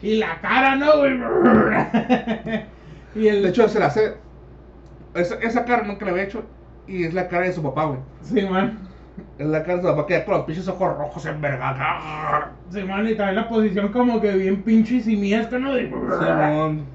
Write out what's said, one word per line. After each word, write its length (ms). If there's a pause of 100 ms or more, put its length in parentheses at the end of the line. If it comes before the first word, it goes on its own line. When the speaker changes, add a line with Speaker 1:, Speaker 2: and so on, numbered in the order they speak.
Speaker 1:
y 140
la 240
cara, 360
¿no, 220
güey? 160
<laughs> 1500 (500)
Y 140
el 140
Speaker 2:
De 60
hecho, 200
se 120
la 60
hace... 280 (1000)
Esa, 220
esa 280
cara 220
nunca 180
la 80
había 120
hecho 180 (440)
y 180
es 100
la 140
cara 180
de 60
su 100
papá, 240
güey. 120 (220)
Speaker 1:
Sí, 220
man. 360 (600)
Speaker 2:
Es 80
la 160
cara 140
de 60
su 60
papá 180
que 60
ya 140
con 100
los 80
pinches 240
ojos 300
rojos 260
envergados. 560 (880)
Speaker 1:
Sí, 140
man, 260
y 60
también 220
la 120
posición 420
como 300
que 120
bien 300
pinche 340
y 40
siniestra, 580
¿no? 160
De 140
Speaker 2:
Simón. 960 (100)